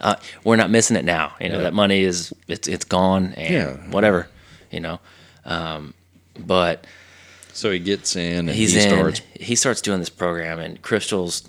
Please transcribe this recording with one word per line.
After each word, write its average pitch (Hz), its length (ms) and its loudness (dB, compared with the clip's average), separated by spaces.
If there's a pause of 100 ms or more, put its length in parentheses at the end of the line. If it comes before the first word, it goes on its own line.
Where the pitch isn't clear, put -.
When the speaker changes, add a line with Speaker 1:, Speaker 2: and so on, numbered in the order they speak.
Speaker 1:
Uh, 104 140 2 (280)
we're 113 120 4
not 104 160 4
missing 113 260 4
it 73 80 -2
now. 80 340 0
You 90 100 -4
know, 82 80 -4
Speaker 2:
Yeah. 87 60 -2
Speaker 1:
that 87 120 -2
money 98 260 4
is, 87 320 -2 (140)
it's, - 200 -8
it's 87 160 -6
gone 95 540 2
and 82 160 -4
Speaker 2:
Yeah. 78 200 -2 (180)
Speaker 1:
whatever, 95 360 2 (440)
you 85 80 -8
know. 85 200 -8 (460)
Um, 80 480 -6 (460)
but 85 460 2 (680)
Speaker 2:
So - 180 -4
he 95 80 0
gets 95 360 -2
in 87 340 -2
and 104 80 -2
Speaker 1:
he's 107 160 4
Speaker 2:
he 104 80 6
Speaker 1:
in, 101 80 6
Speaker 2:
starts 80 320 2 (180)
Speaker 1:
he 120 160 -4
starts 117 260 0
doing 98 180 -2
this 85 100 -6
program, 85 500 -4
and 82 220 -12
Crystal's, 95 680 -2